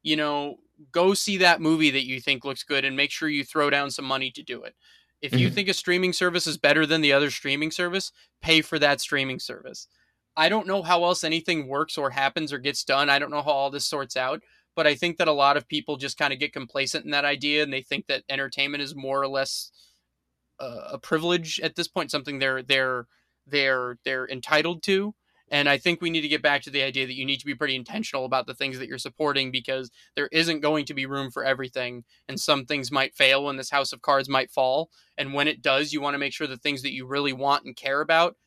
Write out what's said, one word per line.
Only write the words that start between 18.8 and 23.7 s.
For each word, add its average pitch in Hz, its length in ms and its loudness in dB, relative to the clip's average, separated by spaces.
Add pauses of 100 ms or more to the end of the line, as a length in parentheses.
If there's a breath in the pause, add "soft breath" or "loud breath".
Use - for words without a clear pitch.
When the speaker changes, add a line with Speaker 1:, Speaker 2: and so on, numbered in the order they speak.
Speaker 1:
is 143 140 -8
more 135 260 -2
or 139 60 0
less, 135 440 -4 (920 soft breath)
uh, 120 300 -10
a - 60 -10
privilege 165 640 -2
at 160 160 -4
this 170 100 -4
point, 160 240 -6
something 139 260 -4
they're, 131 240 0
they're, 131 460 0 (400)
they're, 131 560 0